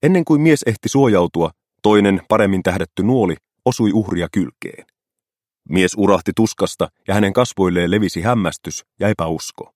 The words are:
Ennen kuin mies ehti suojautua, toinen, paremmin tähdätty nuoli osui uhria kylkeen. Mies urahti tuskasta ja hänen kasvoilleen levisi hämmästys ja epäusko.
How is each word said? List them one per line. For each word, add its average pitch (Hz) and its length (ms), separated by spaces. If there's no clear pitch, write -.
Ennen 170 220
kuin 151 160
mies 151 260
ehti 113 220
suojautua, 90 600
toinen, 101 460
paremmin 98 340
tähdätty 92 400
nuoli 101 340
osui 117 280
uhria 90 400
kylkeen. - 540
Mies 92 280
urahti 98 400
tuskasta - 520
ja 95 60
hänen 101 180
kasvoilleen 90 580
levisi 95 320
hämmästys 95 640
ja 98 80
epäusko. - 680